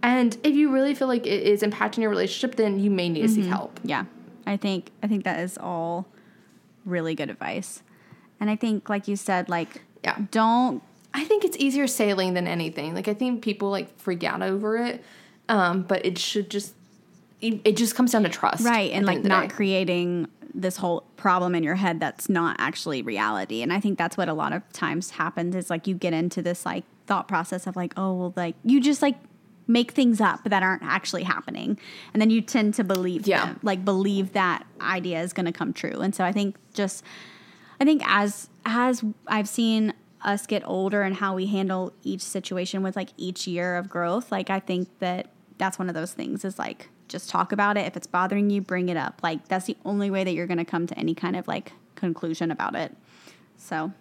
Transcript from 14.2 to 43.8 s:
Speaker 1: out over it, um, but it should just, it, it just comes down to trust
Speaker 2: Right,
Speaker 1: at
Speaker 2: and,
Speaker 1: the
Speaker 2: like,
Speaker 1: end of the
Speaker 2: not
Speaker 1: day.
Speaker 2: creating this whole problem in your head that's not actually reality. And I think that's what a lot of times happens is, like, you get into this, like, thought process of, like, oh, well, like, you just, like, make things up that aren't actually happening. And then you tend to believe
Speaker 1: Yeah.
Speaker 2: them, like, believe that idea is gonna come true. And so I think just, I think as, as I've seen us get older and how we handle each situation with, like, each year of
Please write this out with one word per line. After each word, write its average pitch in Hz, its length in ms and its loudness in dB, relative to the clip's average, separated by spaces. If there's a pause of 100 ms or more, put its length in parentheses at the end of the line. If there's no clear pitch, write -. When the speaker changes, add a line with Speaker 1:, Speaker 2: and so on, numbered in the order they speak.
Speaker 1:
out 175 180 -2
over 202 360 0
it, 240 260 -4 (460)
um, 185 340 4
but 185 220 0
it 180 120 0
should - 320 -2
just, 202 240 -6 (680)
it, 220 240 -2
it 214 100 6
just 226 200 2
comes 247 180 4
down 220 100 6
to 175 60 4
trust - 340 0
Speaker 2:
Right, 226 280 4
Speaker 1:
at - 40 -4
Speaker 2:
and, 196 80 2
Speaker 1:
the 196 40 4
Speaker 2:
like, 180 80 2
Speaker 1:
end 143 40 -2
of - 40 -4
the 196 60 4
Speaker 2:
not 190 200 6
Speaker 1:
day. - 60 -12
Speaker 2:
creating 175 720 0 (240)
this 185 240 -4
whole 175 240 0 (160)
problem 180 360 4
in 170 100 2
your 156 120 2
head 180 240 2
that's - 300 -4
not 170 300 2
actually 143 420 -2
reality. 107 600 -2
And 151 120 0
I 202 80 0
think 202 160 2
that's 170 180 -2
what 175 140 0
a 160 40 0
lot 151 200 -2
of 190 180 -4
times 170 400 -4
happens 175 420 -4
is, 185 160 -4
like, 165 160 -2
you 190 100 -2
get 170 180 0
into 165 280 -2
this, 175 240 -4
like, 180 200 -6 (220)
thought 196 200 0
process 185 400 -2
of, 185 80 -6
like, 175 220 -4
oh, 190 160 -2
well, 180 240 -4
like, 170 260 -4
you 262 160 6
just, 277 220 4
like, 285 160 2 (500)
make 240 240 4
things 240 300 4
up 190 240 2
that 196 180 2
aren't 185 200 0
actually 180 400 -2
happening. - 540 -4 (360)
And 214 80 4
then 220 80 6
you 226 100 4
tend 214 360 0
to 214 100 0
believe 185 420 0
Speaker 1:
Yeah. 190 200 4
Speaker 2:
them, - 160 -8
like, 196 200 0
believe 196 480 2
that 185 340 0 (140)
idea 175 420 -4
is 180 120 -6
gonna 175 180 -2
come 175 220 -4
true. - 260 -6
And 190 160 0
so 190 80 0
I 180 80 2
think 202 240 -2 (180)
just, 196 300 -2 (800)
I - 20 4
think 302 220 6
as, 202 420 2 (180)
as 240 380 2 (240)
I've 208 220 0
seen 220 440 2 (300)
us 202 220 -2
get - 220 -2
older 196 340 0
and 190 140 0
how 196 180 -2
we 185 140 -2
handle 190 460 -2 (100)
each 190 180 -4
situation 185 600 -4
with, 190 120 -2
like, 190 220 -6
each 180 300 -6
year 175 280 -2
of 180 140 -4